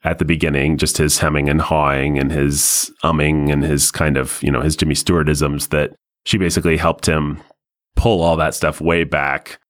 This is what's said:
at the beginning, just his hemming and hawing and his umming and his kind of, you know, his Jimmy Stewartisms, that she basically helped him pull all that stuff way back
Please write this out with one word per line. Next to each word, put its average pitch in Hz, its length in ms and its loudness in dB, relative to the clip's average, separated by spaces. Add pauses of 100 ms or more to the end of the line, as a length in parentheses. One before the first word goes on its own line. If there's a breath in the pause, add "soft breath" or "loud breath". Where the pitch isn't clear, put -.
at 82 160 -4
the 87 60 0
beginning, 76 520 0
just 76 200 0
his 76 220 2
hemming 76 280 0
and 76 140 2
hawing 71 580 0
and 69 120 0
his 71 600 0 (120)
umming 76 480 2
and 71 120 0
his 73 280 0
kind 73 260 0
of, 65 260 -4
you 71 80 0
know, 65 100 0
his - 140 0
Jimmy 76 200 0
Stewartisms, 73 760 0
that 73 240 -2 (320)
she - 120 0
basically 85 400 2
helped 82 300 -2
him 76 320 0 (560)
pull 107 280 2
all 82 120 4
that 78 200 0
stuff 78 260 -2
way 82 220 2
back 69 560 -4 (100)